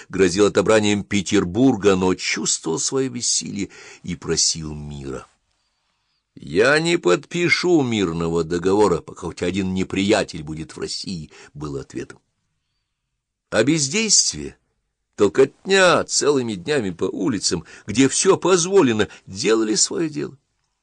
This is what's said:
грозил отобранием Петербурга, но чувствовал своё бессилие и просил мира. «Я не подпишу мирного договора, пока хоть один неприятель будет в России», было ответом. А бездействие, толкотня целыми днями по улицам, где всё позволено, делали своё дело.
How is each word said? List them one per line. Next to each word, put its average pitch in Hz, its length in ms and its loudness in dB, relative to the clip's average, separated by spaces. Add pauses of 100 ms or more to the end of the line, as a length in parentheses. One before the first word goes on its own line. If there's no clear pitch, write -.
грозил 95 380 2
отобранием 104 580 2
Петербурга, 101 920 2
но 92 180 2
чувствовал - 640 -4
своё 135 320 -4
бессилие 104 600 -6 (340)
и 87 120 -6
просил 80 600 -2
мира. 71 500 -12 (1080)
«Я 107 420 2
не 170 200 0
подпишу 175 840 0
мирного 85 640 0
договора, 87 580 2
пока - 200 -18
хоть 85 200 -10
один 92 320 -2
неприятель 92 720 -2
будет 78 320 -12
в - 40 -14
России», - 520 -10 (240)
было 71 260 -10
ответом. 64 380 -14 (1300)
А 104 140 2
бездействие, 147 920 0 (580)
толкотня 139 880 4
целыми 123 500 0
днями 104 380 -2
по 87 140 -4
улицам, 117 600 -2 (220)
где 117 200 4
всё 175 300 2
позволено, 165 720 2 (160)
делали 107 480 0
своё - 360 -2
дело. 143 280 -10 (460)